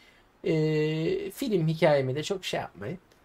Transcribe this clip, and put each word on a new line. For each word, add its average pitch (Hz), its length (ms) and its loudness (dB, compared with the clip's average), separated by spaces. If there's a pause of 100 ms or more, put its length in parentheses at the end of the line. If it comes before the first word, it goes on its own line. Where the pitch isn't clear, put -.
(440)
Ee, 156 880 0
film 190 380 0
hikayemi 147 460 4
de 151 80 -4
çok 190 220 -4
şey - 160 -4
yapmayın. 123 380 -10 (260)